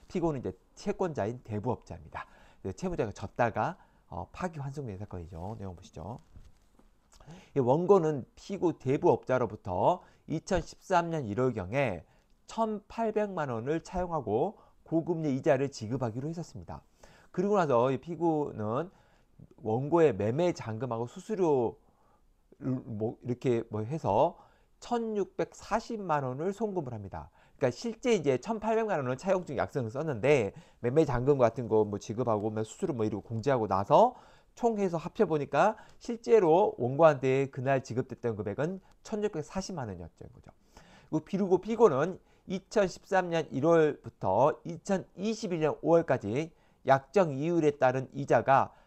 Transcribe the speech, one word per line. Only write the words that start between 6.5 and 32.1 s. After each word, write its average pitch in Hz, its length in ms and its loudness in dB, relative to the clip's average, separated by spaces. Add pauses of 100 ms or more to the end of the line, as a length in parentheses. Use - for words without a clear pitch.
이 139 40 2
원고는 156 640 4 (120)
피고 175 420 -4
대부업자로부터 127 1200 0 (240)
이천십삼 170 840 -2
년 156 140 -4
일월경에 107 800 -2 (420)
천팔백만 214 1000 -4
원을 131 340 -2
차용하고 165 760 -2 (260)
고금리 160 520 -2
이자를 135 340 2
지급하기로 127 580 -6
했었습니다. 123 540 -12 (480)
그리고 202 260 0
나서 135 340 4
이 131 80 -2
피고는 156 920 -2 (720)
원고의 139 520 4
매매 127 380 0
잔금하고 117 560 -6
수수료 165 680 0 (800)
뭐 123 640 -6
이렇게 120 460 -2
뭐 107 140 -6
해서 131 560 0 (420)
천육백사십만 208 1400 -4
원을 143 280 -4
송금을 180 400 -6
합니다. 98 380 -12 (260)
그러니까 127 200 0
실제 233 380 -2
이제 156 240 2
천팔백만 214 600 -2
원을 131 180 -2
차용증 180 400 -2
약정을 110 340 -2
썼는데 131 600 0 (280)
매매 135 240 4
잔금 135 340 2
같은 117 300 2
거 107 160 4
뭐 101 140 -4
지급하고 110 520 -2